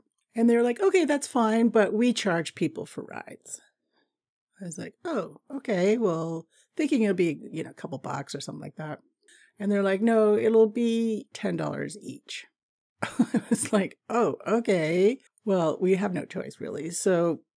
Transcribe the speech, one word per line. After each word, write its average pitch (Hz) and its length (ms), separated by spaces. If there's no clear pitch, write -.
And 233 140
they 233 80
were 233 60
like, 240 180
"Okay, 381 240
that's 285 220
fine, 226 420
but 208 240
we 240 220
charge 170 400
people - 320
for - 180
rides." - 560
I 190 40
was 170 140
like, 165 160
"Oh, 180 340
okay." 214 440
Well, 165 480
thinking 285 260
it'll 202 120
be, 170 240
you 160 120
know, - 60
a - 40
couple 170 240
bucks 139 360
or 139 60
something - 220
like 151 140
that. 156 240
And 202 120
they're 202 120
like, 196 200
"No, 220 340
it'll 220 320
be 226 640
ten 180 240
dollars 147 440
each." - 460
<laughs> - 280
I - 480
was - 220
like, 196 260
"Oh, 214 280
okay. 196 720
Well, 180 360
we 185 160
have 190 180
no - 100
choice, - 360
really." 156 300
So 170 500